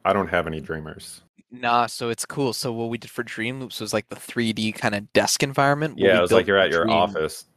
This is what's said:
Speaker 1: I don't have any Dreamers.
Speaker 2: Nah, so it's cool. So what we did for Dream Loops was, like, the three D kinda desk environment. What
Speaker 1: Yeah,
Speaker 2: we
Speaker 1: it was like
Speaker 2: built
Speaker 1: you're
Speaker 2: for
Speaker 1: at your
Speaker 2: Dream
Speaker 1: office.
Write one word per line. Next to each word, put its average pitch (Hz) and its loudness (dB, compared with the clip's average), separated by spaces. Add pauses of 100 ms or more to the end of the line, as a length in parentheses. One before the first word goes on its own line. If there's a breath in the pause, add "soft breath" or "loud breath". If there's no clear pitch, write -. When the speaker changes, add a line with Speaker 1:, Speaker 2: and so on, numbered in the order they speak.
Speaker 1:
I 95 2
don't 98 0
have 87 0
any 80 -6
Dreamers. 78 -12 (280)
Speaker 2:
Nah, 120 0
so 117 -6
it's - -6
cool. 139 -2
So 123 -6
what 113 -4
we 117 -6
did - -16
for - -6
Dream 117 -6
Loops 127 -12
was, 107 -4
like, 104 -2
the 107 -12
three 113 -2
D 110 -2
kinda 104 -2 (140)
desk - 4
environment. 143 2
What - -12
Speaker 1:
Yeah, 95 8
Speaker 2:
we 90 6
Speaker 1:
it 87 4
was 90 2
like 95 8
Speaker 2:
built 82 -2
Speaker 1:
you're 98 4
Speaker 2:
for 95 6
Speaker 1:
at 85 2
your 85 2
Speaker 2:
Dream 80 0
Speaker 1:
office. 85 0 (100)